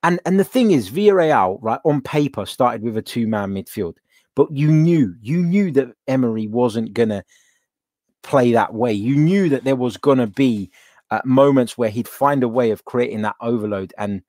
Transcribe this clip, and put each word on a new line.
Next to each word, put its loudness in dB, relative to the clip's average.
And, 0
and 2
the 4
thing 2
is, 2
Villarreal, 2
right, -2
on 2
paper, -2
started -2
with -4
a -6
two-man -2
midfield. -8
But 2
you 0
knew, 2
you -4
knew 0
that 0
Emery -2
wasn't -2
gonna -2
play 2
that 0
way. -2
You -2
knew 2
that -2
there 0
was -4
gonna 2
be, 0
uh, -2
moments 4
where -2
he'd -8
find 0
a 0
way 0
of -4
creating -4
that -4
overload -4
and -6